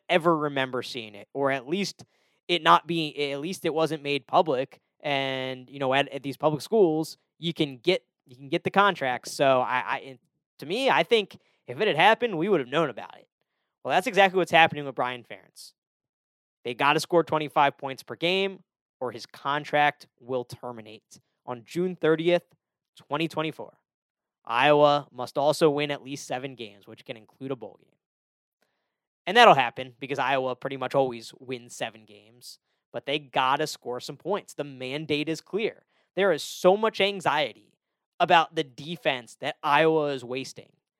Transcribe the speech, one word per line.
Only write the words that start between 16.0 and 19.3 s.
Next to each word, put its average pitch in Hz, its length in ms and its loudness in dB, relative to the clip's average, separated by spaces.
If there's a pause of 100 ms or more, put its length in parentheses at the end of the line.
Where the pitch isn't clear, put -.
They 120 100 -8
gotta 143 260 4
score 165 220 4
twenty-five 151 540 0
points 135 260 -10
per 117 140 -16
game, 190 440 -2 (380)
or 123 140 -6
his 120 140 -16
contract 147 800 -2 (120)